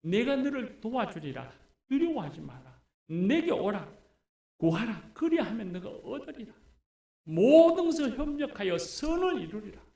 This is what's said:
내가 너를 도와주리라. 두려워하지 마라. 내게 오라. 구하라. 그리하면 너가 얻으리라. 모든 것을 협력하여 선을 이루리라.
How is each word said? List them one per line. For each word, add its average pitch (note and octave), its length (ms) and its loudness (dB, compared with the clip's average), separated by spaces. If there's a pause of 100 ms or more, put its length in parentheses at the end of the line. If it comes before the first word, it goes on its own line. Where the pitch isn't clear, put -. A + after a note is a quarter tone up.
내가 A#3 340 0
너를 C4 440 -4
도와주리라. E3 720 -6 (360)
두려워하지 C4 520 -2
마라. C3 400 -18 (260)
내게 A3 440 0
오라. F#3+ 460 -4 (600)
구하라. F3+ 540 -2
그리하면 A3+ 600 -2
너가 F3+ 160 -10
얻으리라. - 640 -12 (720)
모든 D#4+ 640 8
것을 D4 320 -2
협력하여 C#4+ 600 -2
선을 E4 640 -2
이루리라. G3 400 -12 (140)